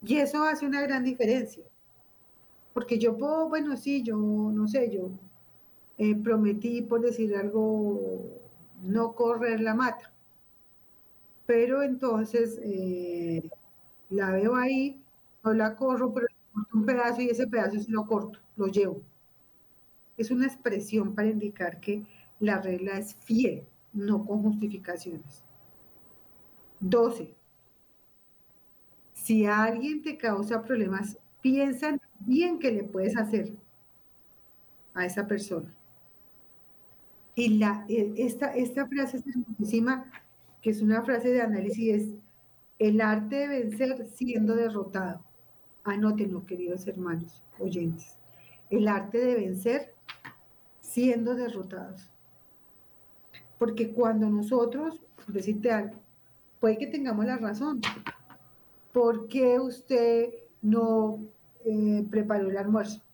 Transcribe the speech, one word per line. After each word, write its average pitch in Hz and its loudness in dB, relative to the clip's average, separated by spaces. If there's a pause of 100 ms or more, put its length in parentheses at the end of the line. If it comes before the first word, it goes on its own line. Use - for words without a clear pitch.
Y 226 0
eso 294 2
hace 302 0
una 285 0
gran 269 0
diferencia, 247 0 (1080)
porque 233 -2
yo 214 2
puedo, 311 0
bueno, 294 -2
sí, 277 -2
yo, 226 -2
no 214 0
sé, 233 2
yo, 185 -4 (880)
eh, 214 4
prometí, 214 2
por 233 0
decir 226 0
algo, 208 0 (580)
no 226 0
correr 233 0
la 220 2
mata, 247 -2 (1300)
pero 247 4
entonces, 233 0
eh, 180 -4 (600)
la 196 0
veo 202 4
ahí, 269 0 (420)
no 220 2
la 220 2
corro, 254 0
pero 240 0
le - -4 (180)
corto 214 -2
un 214 4
pedazo 240 2
y 247 0
ese 240 0
pedazo 208 0
sí 208 -6
lo 214 -2
corto, 208 -2 (160)
lo 202 0
llevo. 190 0 (1160)
Es 226 -2
una 254 4
expresión 208 -2
para 214 2
indicar 202 -4
que 208 -4 (340)
la 202 2
regla 190 -4
es 208 -10
fiel, 220 0 (300)
no 202 0
con 208 -2
justificaciones. 185 -6 (1400)
Doce. 190 2 (1800)
Si 220 2
alguien 226 0
te 311 -8
causa 220 -2
problemas, 208 -2 (240)
piensa 269 2
en 285 -2 (180)
bien 302 2
que 262 2
le 208 -2
puedes 196 -2
hacer 214 -2 (1400)
a 180 -2
esa 196 -2
persona. 185 -4 (1600)
Y 220 4
la, 208 2
eh, 214 0
esta, 262 -2
esta 254 -2
frase 269 -4
es - -10
hermosísima, 233 -2 (500)
que 220 0
es 214 -2
una 214 4
frase 247 0
de 247 4
análisis, 214 0
es 208 -2 (640)
el 214 6
arte 214 0
de 285 0
vencer 254 -2
siendo 226 0
derrotado. 196 -4 (600)
Anótenlo, 202 0
queridos 180 -6
hermanos, 175 -8 (180)
oyentes. 170 -4 (520)
El 214 4
arte 202 -2
de 247 2
vencer 196 -2 (880)
siendo 240 0
derrotados. 202 -8 (1500)
Porque 220 0
cuando 220 2
nosotros, 247 0 (160)
por - -14
decirte 208 0
algo, 208 -2 (640)
puede 220 4
que 247 -6
tengamos 240 -2
la 254 0
razón. 226 -4 (1120)
"¿Por 233 2
qué 247 4
usted 233 2 (280)
no, 220 2 (440)
eh, 214 2
preparó 208 0
el 196 -2
almuerzo?". 208 -2 (120)